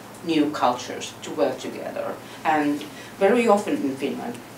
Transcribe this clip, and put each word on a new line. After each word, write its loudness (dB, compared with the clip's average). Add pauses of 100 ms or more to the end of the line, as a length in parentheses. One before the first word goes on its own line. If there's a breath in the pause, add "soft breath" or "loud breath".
(260)
new 4
cultures, -2
to -10
work 0
together. -6 (300 loud breath)
And 2 (360 loud breath)
very 6
often 4
in -2
Finland, -4 (220)